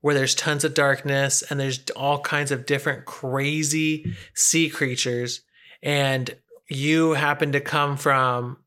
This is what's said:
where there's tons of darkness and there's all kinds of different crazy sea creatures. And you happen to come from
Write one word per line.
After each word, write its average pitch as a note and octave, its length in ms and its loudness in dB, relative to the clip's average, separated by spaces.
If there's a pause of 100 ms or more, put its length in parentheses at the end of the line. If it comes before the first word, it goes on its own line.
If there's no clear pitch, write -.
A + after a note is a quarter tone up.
where D3 120 2
there's C3+ 200 2
tons D3+ 300 -2
of C#3 100 -2
darkness C#3 640 2
and - 180 -6
there's C3 220 -2 (160)
all C#3 240 0
kinds C#3+ 320 -2
of B2+ 140 -4
different C#3 400 -2
crazy D3+ 1080 -2 (200)
sea E3 340 2
creatures. B2 720 -2 (420)
And C3+ 540 0 (320)
you D#3 440 2
happen D3 400 0
to C#3+ 100 2
come C#3+ 340 0
from B2+ 720 0